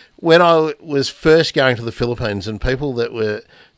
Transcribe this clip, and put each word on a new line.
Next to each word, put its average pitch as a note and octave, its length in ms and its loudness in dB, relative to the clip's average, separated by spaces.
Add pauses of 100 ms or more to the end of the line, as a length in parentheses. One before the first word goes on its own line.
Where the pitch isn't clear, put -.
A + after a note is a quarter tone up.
(160)
when E3 240 4
I D#3+ 400 2
was C#3 280 -2
first D#3+ 460 2
going C3 220 2
to A#2 60 -10
the A#2 100 -6
Philippines, A2+ 540 -6
and G#2+ 140 -10
people C3 340 -4
that A#2 180 -4
were, G#2+ 300 -4 (360)